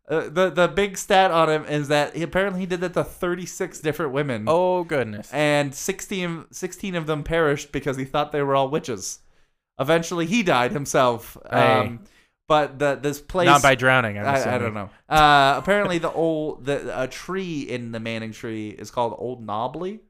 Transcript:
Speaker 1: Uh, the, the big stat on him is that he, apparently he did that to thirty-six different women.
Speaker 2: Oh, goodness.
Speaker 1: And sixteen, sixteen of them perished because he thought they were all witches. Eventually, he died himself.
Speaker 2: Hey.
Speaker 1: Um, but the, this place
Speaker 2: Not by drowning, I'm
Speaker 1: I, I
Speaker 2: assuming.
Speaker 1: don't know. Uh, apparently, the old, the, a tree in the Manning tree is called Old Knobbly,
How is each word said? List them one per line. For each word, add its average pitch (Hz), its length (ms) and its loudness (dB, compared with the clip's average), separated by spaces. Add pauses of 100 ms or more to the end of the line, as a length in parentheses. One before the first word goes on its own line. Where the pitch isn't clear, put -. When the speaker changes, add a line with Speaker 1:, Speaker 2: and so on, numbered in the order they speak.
Speaker 1:
Uh, 143 220 -2
the, 180 180 2
the 170 200 4
big 190 280 -2
stat 190 340 4
on 165 200 4
him 156 160 0
is 147 220 -2
that 147 280 2
he, 156 60 -4
apparently 180 380 -2
he 190 60 -4
did 175 140 -4
that 180 140 -4
to 156 100 0
thirty-six 180 760 -6
different 147 320 -2
women. 131 340 -2
Speaker 2:
Oh, 180 380 2
goodness. 117 460 -4
Speaker 1:
And 147 440 0
sixteen, 180 760 -6
sixteen 185 440 -8
of 160 120 -4
them 151 160 -2
perished 151 480 0
because 135 280 -4
he 131 80 -4
thought 147 260 -2
they 147 100 -2
were 139 140 2
all 135 140 2
witches. 131 480 -6 (600)
Eventually, 165 460 0
he - 180 0
died 123 300 2
himself. 127 640 0 (140)
Speaker 2:
Hey. 127 300 4
Speaker 1:
Um, 117 240 -6 (440)
but 143 300 2
the, 139 160 2
this 143 260 -4
place 180 240 -2
Speaker 2:
Not 147 160 8
by 135 140 6
drowning, 123 440 2
I'm 104 60 -6
Speaker 1:
I, - 40 0
I 139 100 2
Speaker 2:
assuming. 123 220 0
Speaker 1:
don't 113 140 -4
know. 101 160 -8 (240)
Uh, 143 440 6
apparently, 190 400 0
the 165 120 -2
old, 156 540 -2
the, 123 380 -4
a 131 40 -2
tree 175 540 -8
in 120 320 -8
the 113 80 -8
Manning 113 320 -8
tree 107 380 -8
is 107 200 -16
called 117 280 -4
Old 120 260 -8
Knobbly, 143 640 -6